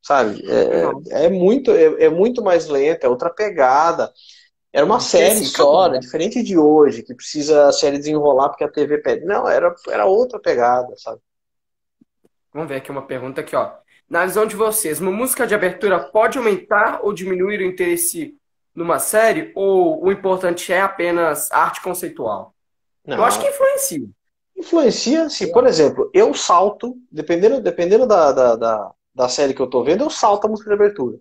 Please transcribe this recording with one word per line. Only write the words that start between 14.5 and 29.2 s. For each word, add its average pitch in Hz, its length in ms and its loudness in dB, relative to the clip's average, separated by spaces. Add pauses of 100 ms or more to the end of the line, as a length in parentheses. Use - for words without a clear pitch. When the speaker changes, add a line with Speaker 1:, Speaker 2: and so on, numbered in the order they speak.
Speaker 2:
vocês, 190 460 -2
uma 185 100 -2
música 247 340 -4
de 196 80 -2
abertura 185 460 0
pode - 380 0
aumentar 214 680 0
ou 202 80 -2
diminuir 185 480 -4
o 190 60 -4
interesse 175 720 -4 (360)
numa 165 260 -2
série? 214 560 0
Ou 185 500 0
o 190 60 2
importante 185 600 -2
é 180 100 2
apenas 170 680 -2
a - 80 0
arte - 220 -2
conceitual?" 151 720 -8 (520)
Speaker 1:
Não. 226 120 -6
Speaker 2:
Eu 214 80 2
acho - 160 0
que 571 80 -2
influencia. 523 580 -2 (480)
Speaker 1:
Influencia, 320 760 0
sim. - 160 -8
Speaker 2:
Eu - 80 -6
Speaker 1:
Por 240 100 4
Speaker 2:
acho. 240 100 4
Speaker 1:
exemplo, 135 400 2
eu 233 200 4
salto, 202 600 0 (160)
dependendo, 175 500 0
dependendo 185 440 2
da, 175 260 4
da, 123 240 4
da, 113 360 -4 (220)
da 123 160 -2